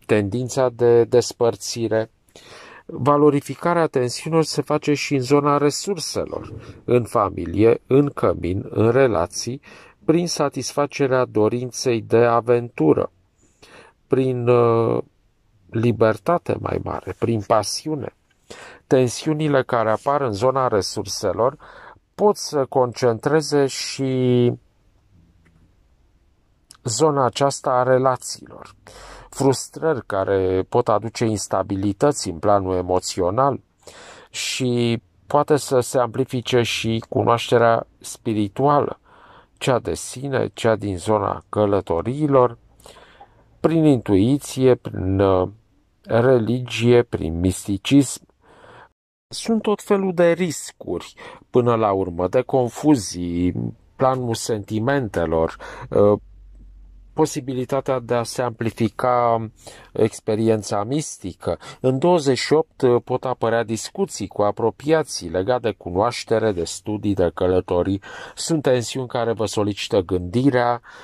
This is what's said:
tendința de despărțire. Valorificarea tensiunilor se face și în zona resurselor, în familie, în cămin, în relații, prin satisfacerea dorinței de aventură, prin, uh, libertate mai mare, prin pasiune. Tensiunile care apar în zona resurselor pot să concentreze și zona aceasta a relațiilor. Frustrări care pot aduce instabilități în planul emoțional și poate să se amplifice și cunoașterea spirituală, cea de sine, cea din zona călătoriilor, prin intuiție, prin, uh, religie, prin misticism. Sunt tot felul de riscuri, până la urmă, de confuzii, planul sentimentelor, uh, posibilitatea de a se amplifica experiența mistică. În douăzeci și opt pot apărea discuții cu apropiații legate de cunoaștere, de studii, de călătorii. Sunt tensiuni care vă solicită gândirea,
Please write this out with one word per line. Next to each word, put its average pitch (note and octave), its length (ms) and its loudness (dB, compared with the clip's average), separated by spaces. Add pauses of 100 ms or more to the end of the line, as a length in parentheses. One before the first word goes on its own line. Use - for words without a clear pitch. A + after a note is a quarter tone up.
tendința A#2+ 600 0
de A#2 360 4
despărțire. A2+ 1080 0 (760)
Valorificarea D3 1000 2
tensiunilor D3+ 580 -2
se - 180 -6
face D3+ 320 0
și C#3+ 200 -4
în C#3 60 0
zona C#3+ 380 2
resurselor, - 920 -4 (320)
în A#2+ 200 2
familie, G2 800 0
în C#3+ 220 4
cămin, F2 600 -2
în A2 220 2
relații, A#2 680 0 (440)
prin E3+ 220 2
satisfacerea C#3 960 -2
dorinței A#2 800 -2
de A2 140 0
aventură, A#2+ 920 2 (960)
prin, B2+ 420 0
uh, A#2 540 2 (680)
libertate A2+ 880 0
mai - 220 -4
mare, - 360 -8
prin A2 280 -2
pasiune. A#2+ 680 -2 (720)
Tensiunile C#3+ 760 2
care A2+ 280 0
apar C#3 300 0
în B2+ 120 -2
zona B2+ 360 0
resurselor G2+ 880 -2 (580)
pot G3+ 220 2
să C#3+ 280 -4
concentreze C#3 1000 0
și B2+ 840 0 (2250)
zona C#3 400 2
aceasta C#3 460 0
a B2+ 120 2
relațiilor. - 920 -2 (540)
Frustrări C#3 800 -2
care F#2+ 640 0
pot B2 200 0
aduce A2 360 -2
instabilități G2+ 1040 -2
în E2 100 -8
planul F#2+ 360 2
emoțional F#2 840 0 (720)
și A#2+ 720 -2 (240)
poate D3 300 2
să C3 240 0
se - 180 -2
amplifice B2 640 0
și A2+ 460 -4
cunoașterea A#2 800 2 (120)
spirituală, A#2 1000 -2 (580)
cea B2+ 200 0
de F2+ 160 -6
sine, B2+ 600 -6
cea A2 220 0
din G2+ 220 -6
zona G2 500 -2
călătoriilor, A#2 1080 0 (1000)
prin D#3+ 240 2
intuiție, B2+ 880 2
prin, F#2+ 460 -4
uh, F#2+ 280 4 (540)
religie, A#2+ 1000 2
prin E2 380 -4
misticism. G2+ 840 0 (1040)
Sunt - 340 -2
tot G#3 200 -2
felul G3 320 0
de E3+ 180 4
riscuri, - 800 -6 (360)
până A#2+ 240 4
la A2 180 2
urmă, F2+ 360 0
de B2+ 120 0
confuzii, A2 1300 0 (220)
planul C3 380 0
sentimentelor, G#2+ 1200 -2 (340)
uh, G#2 300 4 (920)
posibilitatea C3+ 880 -4
de A#2+ 140 -4
a A#2 80 0
se A#2+ 200 -6
amplifica A#2 1080 0 (420)
experiența A2 920 0
mistică. G#2 720 -6 (220)
În C3 180 2
douăzeci D#3 400 2
și - 140 -2
opt D#3 320 0 (200)
pot B2 200 -6
apărea A#2 380 0
discuții A2+ 640 -6
cu - 160 -4
apropiații A2+ 840 -2
legate A2 400 -2
de G2+ 100 -4
cunoaștere, G#2+ 720 -2
de F2 120 -4
studii, G#2+ 500 -4
de F2 200 0
călătorii. F#2 680 0 (320)
Sunt D#3+ 280 -4
tensiuni B2+ 460 -2
care A#2 240 -2
vă G#2+ 140 -4
solicită G#2 540 -2
gândirea, A#2+ 800 0 (240)